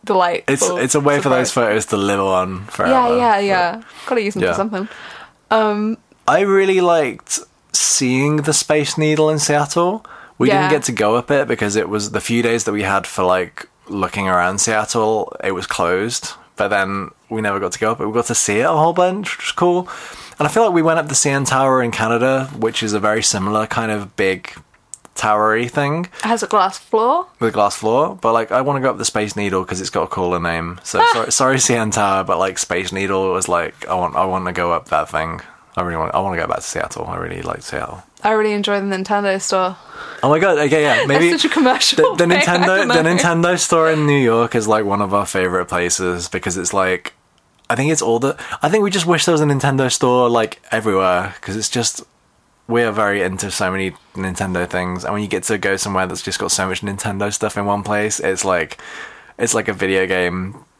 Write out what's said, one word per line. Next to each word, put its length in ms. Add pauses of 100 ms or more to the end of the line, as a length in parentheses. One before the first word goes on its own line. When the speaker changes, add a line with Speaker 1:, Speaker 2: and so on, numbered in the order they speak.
Speaker 1:
delightful 500
Speaker 2:
It's, 320
it's 100
a 40
way 200
for 100
those 220
Speaker 1:
surprise. 180
Speaker 2:
photos 180
to 100
live 220
on 460
forever, 280
Speaker 1:
Yeah, 220
yeah, 200
Speaker 2:
but 100
Speaker 1:
yeah. 360 (260)
Gotta 140
use 140
them 80
Speaker 2:
Yeah. 80
Speaker 1:
for 40
something. 320 (640)
Um, 480 (300)
Speaker 2:
I 140
really 400
liked 580 (340)
seeing 640
the 160
Space 440
Needle 320
in 100
Seattle. 680 (320)
We 120
didn't 140
Speaker 1:
Yeah. 60
Speaker 2:
get 140
to 80
go 240
up 160
it 160
because 280
it 140
was 220
the 100
few 200
days 240
that 60
we 120
had 220
for, 180
like, 440 (200)
looking 400
around 320
Seattle, 840
it 80
was 160
closed. 640 (240)
But 120
then 400 (200)
we 120
never 180
got 120
to 80
go 120
up 100
it. 60
We 60
got 120
to 100
see 240
it 60
a 60
whole 220
bunch, 440
which 100
was 60
cool. 340 (500)
And 100
I 40
feel 120
like 100
we 80
went 180
up 80
the 80
C 140
N 140
Tower 380
in 100
Canada, 680
which 260
is 100
a 60
very 240
similar 440
kind 240
of 240
big 380 (600)
towery 520
thing. 380 (140)
Speaker 1:
It 60
has 180
a 40
glass 300
floor. 500 (120)
Speaker 2:
With 100
a 20
glass 240
floor. 460
But, 120
like, 180
I 100
wanna 200
go 80
up 80
the 80
Space 300
Needle 300
'cause 160
it's 80
got 140
a 40
cooler 320
name. 440
So 180
Speaker 1:
Ah. 120
Speaker 2:
sorry, 180
sorry, 280
C 160
N 160
Tower, 320
but, 140
like, 220
Space 320
Needle 400
was 160
like, 260 (160)
I 60
want, 200
I 100
wanna 280
go 180
up 180
that 200
thing. 320 (360)
I 40
really 160
want, 160
I 60
wanna 180
go 100
back 100
to 60
Seattle. 460
I 80
really 240
like 220
Seattle. 400 (200)
Speaker 1:
I 80
really 220
enjoy 280
the 40
Nintendo 560
store. 360 (440)
Speaker 2:
Oh 80
my 80
God! 220
Okay, 240
yeah. 120
Speaker 1:
<laughs> 20
That's 100
Speaker 2:
Maybe 240
Speaker 1:
such 140
a 40
commercial 640
Speaker 2:
the, 100
the 100
Speaker 1:
thing. 80
<laughs> 60
I 80
Speaker 2:
Nintendo, 80
Speaker 1:
don't 240
Speaker 2:
the 140
Speaker 1:
know. 120
Speaker 2:
Nintendo 440
store 300
in 160
New 140
York 340
is, 140
like, 180
one 160
of 120
our 120
favorite 400
places 640
because 280
it's, 160
like, 400 (560)
I 60
think 160
it's 100
all 180
the, 160 (260)
I 80
think 140
we 80
just 140
wish 200
there 60
was 100
a 40
Nintendo 460
store, 380
like, 300 (120)
everywhere 680
'cause 140
it's 140
just, 340 (640)
we 160
are 80
very 320
into 260
so 220
many 220 (220)
Nintendo 520
things, 380
and 80
when 100
you 60
get 140
to 140
go 200
somewhere 280
that's 160
just 160
got 140
so 160
much 140
Nintendo 520
stuff 240
in 80
one 160
place, 380
it's 240
like, 340 (600)
it's 160
like 160
a 40
video 320
game 500 (240)